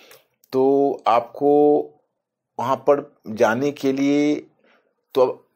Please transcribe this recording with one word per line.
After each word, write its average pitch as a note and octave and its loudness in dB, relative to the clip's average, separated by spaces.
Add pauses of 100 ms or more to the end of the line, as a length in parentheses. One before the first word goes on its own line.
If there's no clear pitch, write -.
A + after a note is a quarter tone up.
(520)
तो C#3 2 (140)
आपको D3 2 (800)
वहाँ B2+ -2
पर - -2 (120)
जाने A2+ -2
के C#3 -4
लिए C#3+ -2 (680)
तो C3 4
अब - -2 (120)